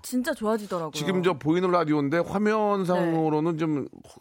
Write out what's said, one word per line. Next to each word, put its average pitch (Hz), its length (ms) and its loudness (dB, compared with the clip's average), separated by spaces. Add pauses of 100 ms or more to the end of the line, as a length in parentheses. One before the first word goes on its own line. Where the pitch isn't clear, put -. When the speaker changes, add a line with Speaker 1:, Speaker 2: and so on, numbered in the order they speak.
Speaker 1:
진짜 254 280 -2
좋아지더라고요. 208 600 -4
Speaker 2:
지금 170 320 -2
저 180 100 4
보이는 165 380 0
라디오인데 151 480 2
화면상으로는 175 1300 0
Speaker 1:
네. 156 40 -4
Speaker 2:
좀 151 300 -2 (340)